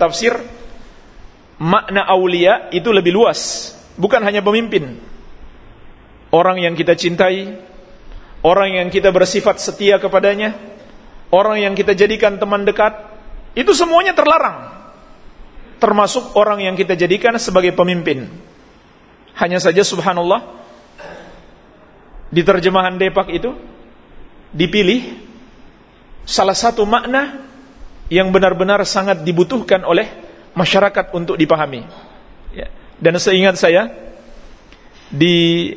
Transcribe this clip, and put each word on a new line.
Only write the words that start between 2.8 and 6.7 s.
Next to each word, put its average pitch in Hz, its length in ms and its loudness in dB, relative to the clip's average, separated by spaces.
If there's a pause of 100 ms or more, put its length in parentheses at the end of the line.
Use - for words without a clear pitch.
lebih 190 240 2
luas, - 580 0 (300)
bukan 208 240 0
hanya 202 160 0
pemimpin. 202 560 -2 (1400)
Orang 185 240 4
yang 170 160 -2